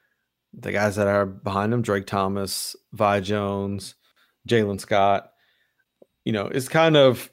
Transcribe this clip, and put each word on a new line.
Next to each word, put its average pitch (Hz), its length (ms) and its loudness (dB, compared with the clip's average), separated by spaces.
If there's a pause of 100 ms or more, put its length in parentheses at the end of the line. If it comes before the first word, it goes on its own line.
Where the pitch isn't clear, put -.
(540)
the 98 200 -8
guys 101 240 0
that 101 100 2
are 101 180 2
behind 98 460 -4
them, 120 100 0
Drake 101 260 -2
Thomas, 98 680 -4 (160)
Vi 101 300 0
Jones, 101 760 -4 (540)
Jalen 104 320 0
Scott, 98 500 2 (920)
you - 80 -4
know, 104 140 -2
it's 123 240 -6
kind 160 260 4
of, 135 380 4